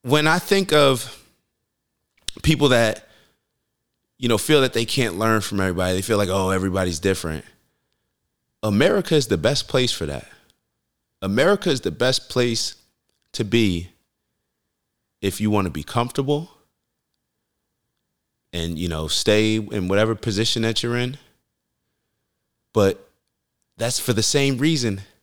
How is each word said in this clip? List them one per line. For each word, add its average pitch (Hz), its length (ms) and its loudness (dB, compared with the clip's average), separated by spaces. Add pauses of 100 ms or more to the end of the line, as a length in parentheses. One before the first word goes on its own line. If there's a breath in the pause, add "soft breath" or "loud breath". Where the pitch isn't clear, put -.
when 151 240 2
I 165 100 4
think 196 340 0
of 139 540 2 (1160)
people 147 260 4
that, 117 380 2 (1120 soft breath)
you 131 100 -2
know, 117 80 4
feel 151 240 4
that 131 120 2
they 117 120 0
can't 107 320 -2
learn 110 240 2
from 98 180 -4
everybody, 92 360 0
they 95 80 -2
feel 110 160 0
like, 101 100 0
"Oh, 95 220 0
everybody's 92 480 -2
different." 85 440 -2 (1160)
America 160 540 2
is 147 120 2
the 92 100 2
best 113 300 -2
place 127 240 0
for - 140 -6
that. 71 220 -10 (960)
America 160 480 2
is 131 100 -2
the 90 100 -4
best 123 380 -2
place 123 460 -2 (560)
to - 120 -6
be 95 460 0 (1300)
if 98 200 -4
you 107 80 0
wanna 98 220 0
be 73 120 -8
comfortable 139 680 -4 (2000)
and, 85 240 -4
you 87 100 -4
know, 78 200 -6
stay 107 480 2
in 104 320 -4
whatever 107 260 0
position 110 480 -2
that 113 220 -2
you're 120 120 -4
in. 123 220 -4 (1600)
But 98 360 0 (680)
that's 117 220 -4
for - 140 -2
the 107 100 0
same 139 360 2
reason. 123 420 0 (220)